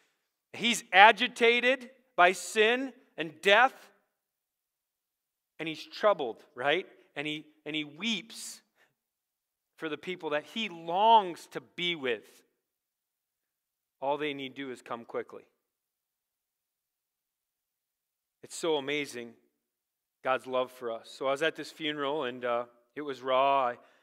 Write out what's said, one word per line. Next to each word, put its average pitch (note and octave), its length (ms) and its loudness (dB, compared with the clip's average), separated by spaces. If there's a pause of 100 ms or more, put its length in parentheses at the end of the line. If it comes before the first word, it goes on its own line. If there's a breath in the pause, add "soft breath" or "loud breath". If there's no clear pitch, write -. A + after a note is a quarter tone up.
(540)
He's G#3 380 -2
agitated A#3+ 1000 4 (280)
by F3+ 160 6
sin A#3 580 -2 (260)
and D3+ 240 -12
death. A3 320 4 (1900)
And E3 100 -10
he's D#3 160 -12
troubled, D#3 580 -2 (120)
right? D3 300 -2 (300 soft breath)
And C#3+ 100 -8
he, D3+ 200 -10 (200)
and D3+ 80 -10
he D3+ 120 -8
weeps E3+ 760 -10 (1160)
for D#3+ 120 -8
the D3+ 80 -8
people E3 340 -8
that D3 140 4
he A3 240 -4
longs F3+ 840 4
to D#3+ 100 -10 (140)
be F3 200 -2
with. B2 280 -2 (1800)
All C#3+ 160 -4
they D3 160 -6
need C3+ 220 -12
to C3+ 80 -12
do C3+ 80 -10
is A#2+ 100 -16
come A#2+ 220 -12
quickly. A2+ 400 -12 (3000)
It's - 120 -20
so E3 200 -2
amazing, C3+ 560 -6 (920)
God's C3 240 -4
love B2+ 240 -4
for A#2+ 200 -10
us. A2+ 220 -14
So C3+ 140 -8
I C3+ 40 0
was C#3 120 -4
at D#3+ 140 -2
this D3 140 -14
funeral, D3+ 520 -6
and, B2 220 -8
uh, A#2+ 200 -4 (300)
it C#3+ 60 -10
was C#3 200 -10
raw. C3 440 2
I, A#2+ 120 -4 (260 soft breath)